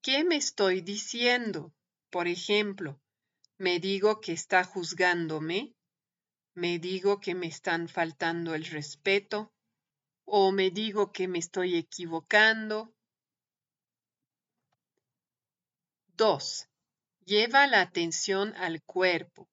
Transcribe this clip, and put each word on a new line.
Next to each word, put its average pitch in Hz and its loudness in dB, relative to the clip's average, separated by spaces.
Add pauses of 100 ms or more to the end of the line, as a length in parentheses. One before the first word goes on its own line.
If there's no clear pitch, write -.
¿Qué 277 0
me 339 2
estoy 190 0
diciendo? 226 -2 (380)
Por 175 -2
ejemplo, 196 -2 (580)
"Me 180 0
digo 196 0
que 185 -6
está 180 2
juzgándome", 175 -2 (800)
"Me 175 -2
digo 185 0
que 190 -4
me 175 -6
están 170 -4
faltando 165 -2
el 156 -4
respeto", 196 -2 (720)
o 196 4
"Me 190 2
digo 202 -2
que 185 -4
me 180 -2
estoy 180 -2
equivocando". 214 0 (3250)
Dos, 196 0 (560)
lleva 226 4
la 233 4
atención 190 -2
al 165 -6
cuerpo. - -2